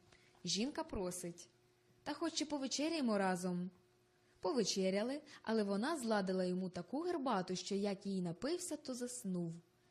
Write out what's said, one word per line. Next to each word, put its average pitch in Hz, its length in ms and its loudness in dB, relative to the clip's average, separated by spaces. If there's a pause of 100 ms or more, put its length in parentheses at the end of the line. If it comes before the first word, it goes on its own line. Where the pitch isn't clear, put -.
(440)
Жінка 226 400 -2
просить: 180 640 -6 (540)
"Та 294 120 -4
хоч 320 260 -2
і 311 40 2
повечеряємо 285 760 2
разом". 180 520 0 (680)
Повечеряли, 214 800 2 (220)
але 220 200 2
вона 208 340 2
зладила 202 480 2
йому 180 240 0
таку 180 320 -4
гербату, 262 560 0
що - 180 -2
як 196 320 0
їй 190 160 0
напився, 285 540 -2
то 262 180 -6
заснув. 180 600 -2 (360)